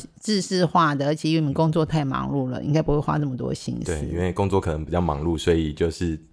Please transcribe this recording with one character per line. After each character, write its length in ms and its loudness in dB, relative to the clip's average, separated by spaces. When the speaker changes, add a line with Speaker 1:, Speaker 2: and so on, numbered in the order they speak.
Speaker 1:
制 200 0
式 240 0
化 300 2
的， 120 -2
而 60 2
且 160 -2
因 60 2
为 60 2
你 40 0
们 80 0
工 160 2
作 160 2
太 200 0
忙 260 -4
碌 180 -2
了， 140 -6
应 80 0
该 100 4
不 120 0
会 60 2
花 200 -2
这 80 0
么 80 -6
多 180 -4
心 300 -6
思。 20 -8
Speaker 2:
对， 220 -2
因 100 -4
为 140 0
工 180 0
作 120 4
可 100 -2
能 140 -4
比 60 -10
较 100 2
忙 220 0
碌， 140 0
所 160 4
以 200 2
就 180 0
是， 260 -2